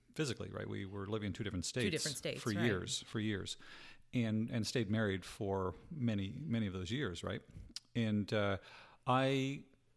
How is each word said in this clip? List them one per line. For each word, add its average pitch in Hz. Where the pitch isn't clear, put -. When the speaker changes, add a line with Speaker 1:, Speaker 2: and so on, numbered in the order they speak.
Speaker 1:
physically, 117
right? 98
We 101
were 98
living 104
in 92
two 113
different 95
Speaker 2:
Two -
Speaker 1:
states 110
Speaker 2:
different 131
states, 135
Speaker 1:
for 120
Speaker 2:
right. 107
Speaker 1:
years, 95
for 113
years, 101
and, 113
and 113
stayed 110
married 101
for 95
many, 110
many 113
of 90
those 92
years, 113
right? 95
And, 107
uh, 101
I 135